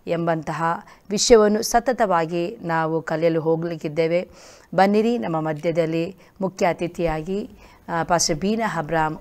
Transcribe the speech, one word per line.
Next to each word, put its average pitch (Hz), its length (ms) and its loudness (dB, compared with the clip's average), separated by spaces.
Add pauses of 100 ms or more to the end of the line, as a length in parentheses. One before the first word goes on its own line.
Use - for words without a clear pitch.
ಎಂಬಂತಹ 165 760 -2 (260)
ವಿಷಯವನ್ನು 214 520 6
ಸತತವಾಗಿ 175 1000 0
ನಾವು 160 400 -2
ಕಲಿಯಲು 160 400 0
ಹೋಗಲಿಕ್ಕಿದ್ದೇವೆ. 165 840 -2 (480)
ಬನ್ನಿರಿ, 214 420 4
ನಮ್ಮ 170 240 -2
ಮಧ್ಯದಲ್ಲಿ 165 720 -2 (260)
ಮುಖ್ಯ 190 240 -2
ಅತಿಥಿಯಾಗಿ, 170 840 -2 (400)
ಆ, 170 140 -2
ಪಾಸ್ಟರ್ 170 320 0
ಬೀನಾ 196 440 -2
ಅಬ್ರಾಮ್ 156 420 -2